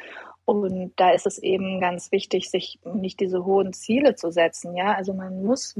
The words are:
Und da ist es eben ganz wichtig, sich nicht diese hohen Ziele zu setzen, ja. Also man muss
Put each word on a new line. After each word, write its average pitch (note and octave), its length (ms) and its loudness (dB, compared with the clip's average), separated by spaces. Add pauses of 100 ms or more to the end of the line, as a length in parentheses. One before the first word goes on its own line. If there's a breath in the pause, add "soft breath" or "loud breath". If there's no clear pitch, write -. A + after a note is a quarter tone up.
(460 loud breath)
Und F#3 500 0
da F3+ 140 6
ist F3+ 160 4
es - 120 -2
eben F#3+ 420 -2
ganz F3 320 -2
wichtig, G3 380 -2
sich - 340 -4
nicht F#3 360 -6
diese F3+ 240 0
hohen F#3+ 280 2
Ziele B3+ 420 2
zu E3+ 160 -4
setzen, E3+ 460 0
ja. G3 180 2
Also G3 200 -4
man F#3 300 -8
muss B3 360 -2